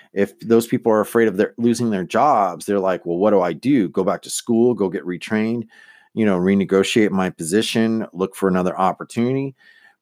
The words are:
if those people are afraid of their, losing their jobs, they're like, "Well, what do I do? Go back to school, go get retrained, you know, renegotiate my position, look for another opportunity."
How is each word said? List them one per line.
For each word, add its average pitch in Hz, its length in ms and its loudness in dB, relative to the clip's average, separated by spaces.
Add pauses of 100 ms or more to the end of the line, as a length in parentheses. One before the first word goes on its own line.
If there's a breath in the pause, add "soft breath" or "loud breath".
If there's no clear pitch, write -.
(140 loud breath)
if 101 280 -2
those 113 260 2
people 117 240 0
are 107 100 4
afraid 113 260 2
of 92 100 -2
their, - 200 0
losing 117 320 0
their 92 140 -2
jobs, 107 600 0
they're 101 140 0
like, 92 240 -2
"Well, 85 140 -4
what 104 140 2
do 98 100 4
I 87 100 0
do? 104 380 0
Go 95 140 -2
back 87 180 -2
to - 80 -18
school, 120 460 0
go 98 120 -2
get 90 160 -6
retrained, 110 640 -4 (460 loud breath)
you 110 100 -2
know, 98 140 2
renegotiate 95 720 2
my 92 220 0
position, 110 800 -2
look 92 220 -4
for 95 120 -2
another 92 300 0
opportunity." 123 800 -2 (460 soft breath)